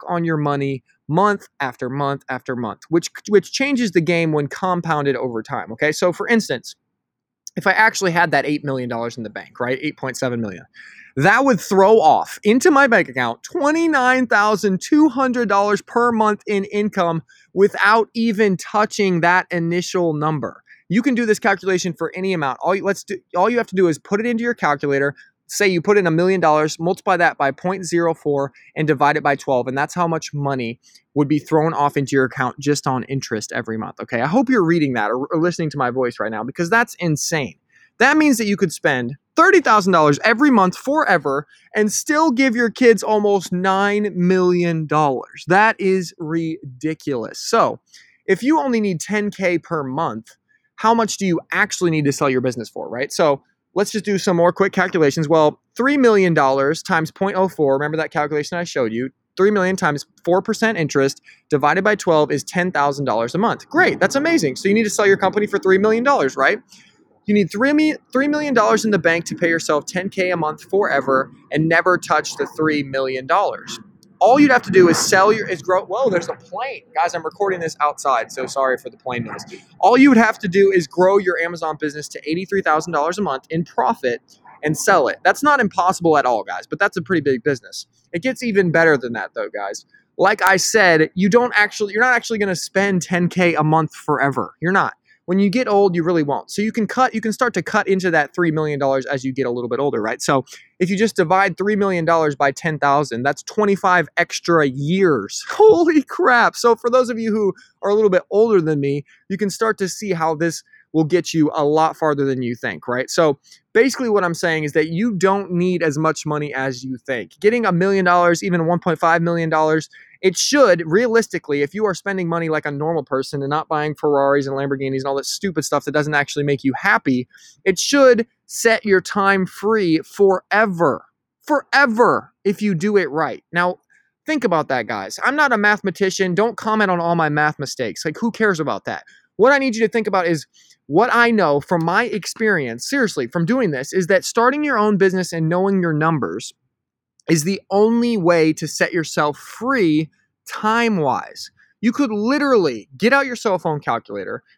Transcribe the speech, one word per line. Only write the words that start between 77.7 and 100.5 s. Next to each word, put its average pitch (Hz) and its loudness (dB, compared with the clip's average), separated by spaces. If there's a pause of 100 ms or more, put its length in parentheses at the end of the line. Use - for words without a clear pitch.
outside, 139 -2
so 131 -8
sorry 131 -2
for 123 -12
the - -20
plane 120 -6
noise. 107 -14 (320)
All 220 4
you 277 8
would 247 6
have 220 2
to 202 -8
do 196 4
is 180 2
grow 185 4
your 180 0
Amazon 165 -4
business 147 -8
to - -16
eighty-three 185 -4
thousand 160 0
dollars 160 -2
a 208 -2
month 139 -4
in 165 -4
profit 127 -2 (420)
and 151 -2
sell 165 2
it. 98 -4
That's - 0
not 285 2
impossible 175 0
at 127 2
all, 117 0
guys, 90 -12
but 151 -8
that's 202 -2
a 175 -4
pretty 170 -2
big 135 -2
business. - -6 (260)
It 170 -8
gets 254 -4
even 196 0
better 160 4
than 120 -8
that, 101 -8
though, 107 -6
guys. 104 -10 (320)
Like 202 2
I 190 4
said, 170 4
you 185 0
don't 240 4
actually, 208 -2
you're 214 0
not 254 4
actually 226 -2
gonna 196 -2
spend 190 0
ten 175 0
K 175 0
a 151 0
month 156 0
forever. 131 -2
You're 175 -2
not. 170 0 (320)
When 185 0
you 202 4
get 247 -2
old, 202 4
you 170 0
really 165 2
won't. 135 -6
So - -6
you 220 -4
can 214 -2
cut, 254 -2
you 220 -6
can 220 -4
start 254 -4
to 175 -2
cut - -4
into 190 0
that 147 0
three 175 0
million 151 -2
dollars 135 0
as 135 -6
you 131 -4
get 127 -4
a 120 -2
little 120 -6
bit 120 -4
older, 139 -2
right? 110 -4
So 139 0 (360)